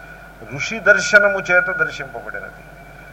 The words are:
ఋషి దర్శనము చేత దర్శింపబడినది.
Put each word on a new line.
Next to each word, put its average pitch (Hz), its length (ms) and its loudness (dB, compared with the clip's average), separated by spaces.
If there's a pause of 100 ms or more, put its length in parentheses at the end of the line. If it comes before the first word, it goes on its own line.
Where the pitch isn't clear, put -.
(560)
ఋషి 220 220 -6
దర్శనము 202 600 4
చేత 180 320 2
దర్శింపబడినది. 120 920 -6 (480)